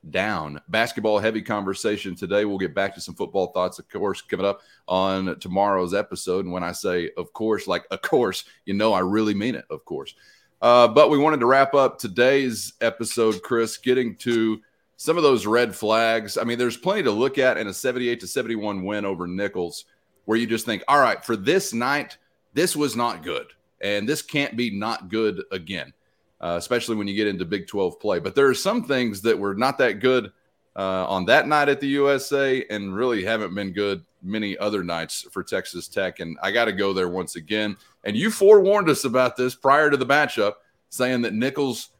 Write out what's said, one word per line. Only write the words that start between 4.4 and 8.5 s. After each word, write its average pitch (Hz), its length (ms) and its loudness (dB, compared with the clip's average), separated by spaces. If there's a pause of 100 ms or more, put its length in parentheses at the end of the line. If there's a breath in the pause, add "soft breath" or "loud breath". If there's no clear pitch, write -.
up 101 140 -2 (260 soft breath)
on 95 540 0
tomorrow's 95 540 0
episode. 95 500 -4
And 87 80 -8
when 90 100 -6
I 87 80 -4
say, 87 460 -4
"of 87 160 -10
course," 110 340 -2
like, 90 240 -4
of 98 120 -6
course, 120 420 0 (220 soft breath)